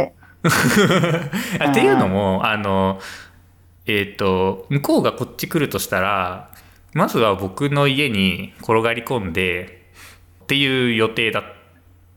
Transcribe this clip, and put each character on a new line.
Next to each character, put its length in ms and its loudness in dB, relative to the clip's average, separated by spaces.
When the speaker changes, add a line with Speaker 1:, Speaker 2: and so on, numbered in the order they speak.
Speaker 1:
<laughs> 1160 0
あ、 100 2
っ 40 2
て 60 4
い 80 4
う 80 4
の 120 2
も、 300 2
Speaker 2:
う 40 -2
ん。 40 0
Speaker 1:
あ 100 0
の、 440 0
え 160 2
ー 140 -8
と、 520 0
向 120 0
こ 180 2
う 40 2
が 100 2
こ 180 -8
っ 60 -20
ち 120 -8
来 100 -2
る 100 0
と 100 -4
し 100 -6
た 120 -2
ら、 500 -4
ま 160 0
ず 100 -2
は 160 4
僕 360 -4
の 180 2
家 200 0
に 500 -2
転 240 2
が 100 2
り 100 -4
込 280 -4
ん 20 -8
で 580 -4
っ 20 -20
て 80 -2
い 380 2
う 20 0
予 140 2
定 220 0
だ 100 -2
っ 40 -16